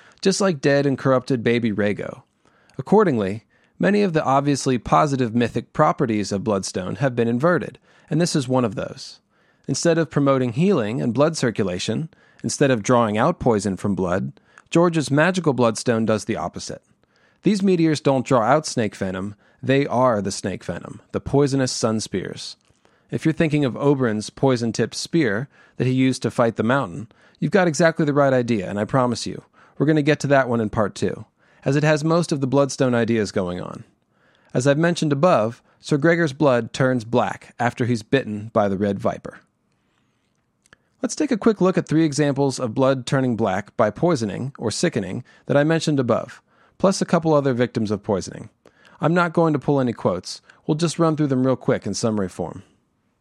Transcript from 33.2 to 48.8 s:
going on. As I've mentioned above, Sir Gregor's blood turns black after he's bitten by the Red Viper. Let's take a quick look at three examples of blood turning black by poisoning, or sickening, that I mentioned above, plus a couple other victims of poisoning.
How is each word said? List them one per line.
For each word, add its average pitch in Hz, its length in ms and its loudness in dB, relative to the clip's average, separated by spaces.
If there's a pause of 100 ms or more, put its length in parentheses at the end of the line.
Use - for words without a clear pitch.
going 90 280 -4
on. - 260 -12 (680)
As 131 140 0
I've 139 100 4
mentioned 165 340 0
above, 139 520 2 (160)
Sir - 180 -2
Gregor's 165 360 2
blood 127 400 2
turns 127 300 0
black 113 560 -2
after 120 260 -2
he's 113 180 -2
bitten 107 500 -2
by 107 140 2
the 98 100 -2
Red 101 220 -2
Viper. - 400 -6 (1600)
Let's - 140 -6
take 302 160 -2
a 233 60 0
quick 220 220 2
look 180 180 2
at 165 100 -4
three 160 180 2
examples 139 540 0
of 123 160 -6
blood 131 320 2
turning 131 280 0
black 101 400 -2
by 110 140 2
poisoning, 113 720 -2
or 117 100 -4
sickening, 117 540 -4 (240)
that 131 100 2
I 143 60 4
mentioned 156 360 0
above, 117 420 -2 (360)
plus 190 240 2
a 196 40 -4
couple 160 280 2
other 139 200 2
victims 117 380 -2
of 101 100 -4
poisoning. - 480 -6 (500)